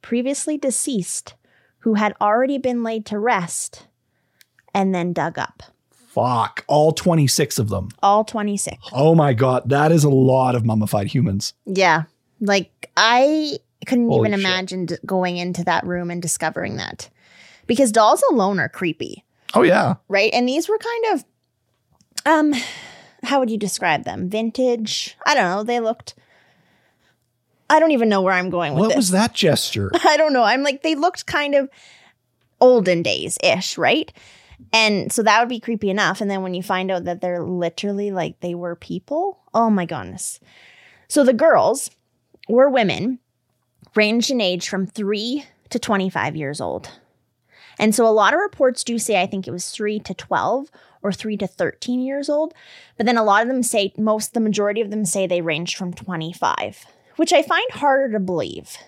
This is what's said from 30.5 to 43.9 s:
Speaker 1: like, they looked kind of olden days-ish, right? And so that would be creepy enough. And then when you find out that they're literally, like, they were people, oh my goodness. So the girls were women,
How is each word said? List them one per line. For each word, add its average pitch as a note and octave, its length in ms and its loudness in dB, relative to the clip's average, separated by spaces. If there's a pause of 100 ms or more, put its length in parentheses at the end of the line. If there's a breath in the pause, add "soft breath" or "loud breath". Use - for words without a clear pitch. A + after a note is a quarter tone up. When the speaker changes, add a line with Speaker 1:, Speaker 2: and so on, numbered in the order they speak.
Speaker 1:
like, C#4 200 -2
they D#4+ 120 0
looked E4+ 300 -2
kind C#4+ 300 -2
of C#4 140 2 (920 soft breath)
olden G3 440 6
days-ish, G2+ 760 -2
right? E3+ 340 0 (640 soft breath)
And G#3+ 380 2
so A#3 120 -2
that G#3+ 160 4
would A#3+ 100 0
be A#3+ 100 -6
creepy G#3+ 300 -4
enough. F#3+ 300 0
And G3+ 100 -4
then F#3+ 120 -2
when F#3 120 -6
you F3+ 100 -6
find F#3+ 280 -2
out F3+ 140 -4
that F3 160 -6
they're F3+ 220 -4
literally, G3 680 -4
like, E3 300 -6
they F3 140 -8
were F3 200 -8
people, D4+ 640 -8 (140)
oh A3+ 160 2
my F#3+ 160 0
goodness. B2 540 -10 (680 soft breath)
So D4 160 2
the B3+ 100 6
girls A#3 560 2 (600)
were B3+ 200 4
women, A#3+ 500 -2 (760)